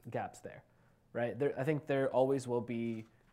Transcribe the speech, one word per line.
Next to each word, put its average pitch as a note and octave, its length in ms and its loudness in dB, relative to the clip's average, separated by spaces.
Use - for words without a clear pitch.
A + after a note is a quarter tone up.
gaps A2+ 280 -6
there, - 240 -16
right? A#2 260 -2
There, C#3 220 2
I C3+ 60 2
think D3 220 0
there C3+ 240 2
always C3 360 4
will A#2+ 140 0
be A#2 420 -4